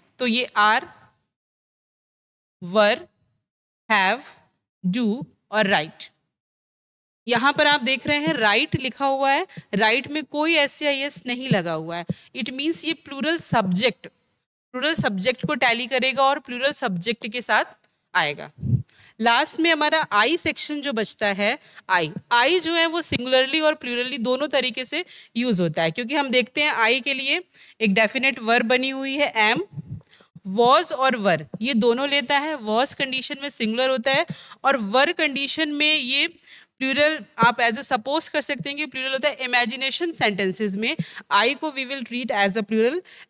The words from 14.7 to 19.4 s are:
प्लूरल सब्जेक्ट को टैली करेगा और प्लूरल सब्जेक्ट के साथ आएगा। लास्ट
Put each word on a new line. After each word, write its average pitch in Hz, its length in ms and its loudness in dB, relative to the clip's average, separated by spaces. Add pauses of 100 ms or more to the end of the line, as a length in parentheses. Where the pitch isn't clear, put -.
प्लूरल 285 200 0
सब्जेक्ट 247 540 -2
को 302 80 -2
टैली 240 320 0
करेगा 262 360 0
और 277 160 4
प्लूरल 254 340 -2
सब्जेक्ट 226 540 -4
के 233 140 -6
साथ 233 240 0 (480)
आएगा। 147 360 -2 (720)
लास्ट 233 400 2